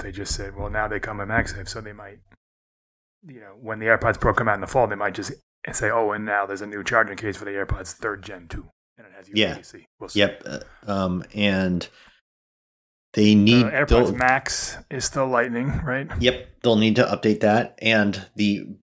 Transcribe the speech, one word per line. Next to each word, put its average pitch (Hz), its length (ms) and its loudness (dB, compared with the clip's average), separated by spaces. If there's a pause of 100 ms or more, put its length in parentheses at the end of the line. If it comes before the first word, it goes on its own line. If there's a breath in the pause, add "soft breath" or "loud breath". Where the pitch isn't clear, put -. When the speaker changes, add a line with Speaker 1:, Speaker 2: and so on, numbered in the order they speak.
Speaker 1:
They 95 100 -12
just 98 240 -8
said, 98 180 -10
"Well, 98 160 -8
now 107 160 -2
they 104 140 -6
come 107 180 -8
with 101 100 -8
MagSafe," 107 400 -2
so 113 120 -10
they 107 140 -14
might, 104 240 -20 (1080)
you 127 140 -20
know, 98 200 -20
when 110 200 -8
the 110 60 -4
AirPods 113 340 4
Pro 113 140 4
come 117 140 0
out 104 80 2
in 98 40 -6
the 95 80 -6
fall, 123 180 2
they 104 80 -4
might 98 200 -2
just - 180 -10 (400)
say, 107 180 -2
"Oh, 110 220 0
and 107 120 -6
now 104 220 -2
there's 98 140 -8
a 104 60 -10
new 101 180 -10
charging 107 320 0
case 101 220 -6
for 104 80 -14
the 101 60 -8
AirPods 95 420 -6
third 101 280 -8
gen 92 240 -16
too, 101 200 -12 (320)
and 110 80 -20
it 92 100 -20
has 98 180 -20
Speaker 2:
Yeah. - 200 2
Speaker 1:
U 143 60 -14
S - 120 -20
B 101 80 -20
C." - 60 -20 (120)
We'll 101 120 -14
see. 104 100 -2
Speaker 2:
Yep. 98 260 0
Uh, 69 120 -10 (280)
um, 95 380 -2 (100)
and 95 540 0 (1300 soft breath)
they 107 200 8
need, 113 320 8
Speaker 1:
Uh, - 40 -4
AirPods 143 180 0
Speaker 2:
they'll 117 240 6
Speaker 1:
Max 127 640 -2 (140)
is 131 140 -6
still 135 220 -2
Lightning, 123 560 -2
right? 135 260 -4 (120)
Speaker 2:
Yep. 123 280 0 (140)
They'll 113 140 4
need 107 200 4
to 123 80 6
update 107 360 0
that. 110 420 2
And 101 440 2 (100)
the 104 300 0 (160)